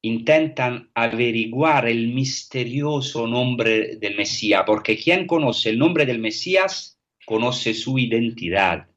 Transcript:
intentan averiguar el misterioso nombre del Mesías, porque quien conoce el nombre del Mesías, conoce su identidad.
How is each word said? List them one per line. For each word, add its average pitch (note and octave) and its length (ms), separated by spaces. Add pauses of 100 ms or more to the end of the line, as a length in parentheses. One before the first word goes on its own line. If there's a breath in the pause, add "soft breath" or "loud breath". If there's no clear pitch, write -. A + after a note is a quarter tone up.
intentan B2 920
averiguar A#2 920
el A#2 220
misterioso C3 1160
nombre A#2 680
del G#2 200
Mesías, G2+ 480
porque G#2+ 320
quien F3+ 300
conoce D3 420
el A2 100
nombre D3+ 280
del A#2+ 140
Mesías, F#3 800 (280)
conoce A#2 480
su C3 240
identidad. G#2 1000